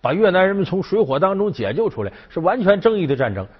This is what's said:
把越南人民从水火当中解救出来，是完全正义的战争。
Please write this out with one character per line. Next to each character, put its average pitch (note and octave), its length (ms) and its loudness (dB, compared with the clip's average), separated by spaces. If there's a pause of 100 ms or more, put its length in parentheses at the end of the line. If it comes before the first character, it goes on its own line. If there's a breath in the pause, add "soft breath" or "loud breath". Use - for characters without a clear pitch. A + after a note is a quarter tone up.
把 C3 120 -2
越 G3+ 160 2
南 F#3 160 4
人 G3+ 100 0
民 G3 80 -2
从 F3+ 200 -4
水 A3 180 0
火 C3+ 160 0
当 F#3+ 180 0
中 G3+ 160 -2
解 G#2 220 -4
救 G3+ 160 0
出 G#2+ 140 -6
来， G2 80 -6 (180 loud breath)
是 E3 120 -6
完 G#3 200 0
全 G3 180 4
正 A3+ 160 2
义 F3 120 -2
的 C#3 80 0
战 A#2+ 180 -2
争。 F#2+ 140 -8 (120 soft breath)